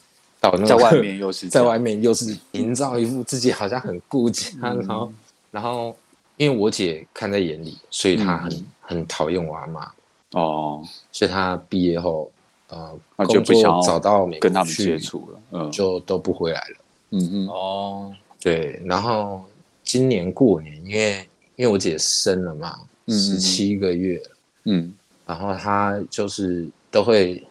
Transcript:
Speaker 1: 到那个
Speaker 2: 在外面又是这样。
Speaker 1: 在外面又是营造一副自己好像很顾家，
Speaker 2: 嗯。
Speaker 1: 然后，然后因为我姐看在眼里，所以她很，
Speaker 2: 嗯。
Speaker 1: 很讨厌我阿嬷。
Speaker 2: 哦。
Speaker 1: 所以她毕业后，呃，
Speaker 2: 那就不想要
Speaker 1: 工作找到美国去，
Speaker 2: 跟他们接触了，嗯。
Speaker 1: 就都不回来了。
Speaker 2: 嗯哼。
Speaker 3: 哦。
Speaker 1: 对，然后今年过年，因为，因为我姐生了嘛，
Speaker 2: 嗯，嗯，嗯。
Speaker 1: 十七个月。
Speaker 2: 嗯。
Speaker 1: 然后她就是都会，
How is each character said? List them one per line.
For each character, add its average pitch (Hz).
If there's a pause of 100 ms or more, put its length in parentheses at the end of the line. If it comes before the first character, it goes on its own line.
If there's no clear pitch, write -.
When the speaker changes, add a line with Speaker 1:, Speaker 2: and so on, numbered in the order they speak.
(400)
Speaker 1:
到 104
那 90
个 104
Speaker 2:
在 120
外 120
面 98
又 98
是 95
这 135
样。 120
Speaker 1:
在 120
外 113
面 110
又 117
是 110 (180)
营 113
造 127
一 117
副 127
自 135
己 123
好 101
像 120
很 90
顾 120
家， - (140)
Speaker 2:
嗯。 120
Speaker 1:
然 98
后， 110 (380)
然 104
后 117 (400)
因 147
为 127
我 104
姐 82
看 104
在 101
眼 80
里， 80 (140)
所 -
以 87
她 90
很， 82
Speaker 2:
嗯。 85 (160)
Speaker 1:
很 85
讨 78
厌 87
我 78
阿 80
嬷。 78 (440)
Speaker 2:
哦。 78 (280)
Speaker 1:
所 -
以 85
她 92 (140)
毕 92
业 87
后， 80 (400)
呃， 80 (240)
Speaker 2:
那 101
就 104
不 -
想 113
要 90
Speaker 1:
工 90
作 90
找 82
到 101
美 82
国 -
去， -
Speaker 2:
跟 92
他 95
们 82
接 87
触 -
了， - (120)
嗯。 80
Speaker 1:
就 92
都 95
不 90
回 82
来 80
了。 - (340)
Speaker 2:
嗯 90
哼。 95
Speaker 3:
哦。 98 (280)
Speaker 1:
对， 82
然 90
后 104 (380)
今 131
年 92
过 98
年， 76
因 101
为， 101 (260)
因 123
为 117
我 101
姐 87
生 92
了 85
嘛， 80 (300)
Speaker 2:
嗯， 117
嗯， -
嗯。 -
Speaker 1:
十 98
七 98
个 95
月。 87 (440)
Speaker 2:
嗯。 90 (320)
Speaker 1:
然 82
后 98
她 101 (120)
就 104
是 90 (240)
都 104
会， 95